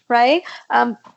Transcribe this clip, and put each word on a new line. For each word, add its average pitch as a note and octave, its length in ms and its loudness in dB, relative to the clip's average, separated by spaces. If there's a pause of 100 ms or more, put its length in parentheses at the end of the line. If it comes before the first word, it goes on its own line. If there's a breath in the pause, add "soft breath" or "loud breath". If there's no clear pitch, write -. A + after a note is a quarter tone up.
right? B3+ 340 2 (260 loud breath)
Um, A#3+ 280 0 (200)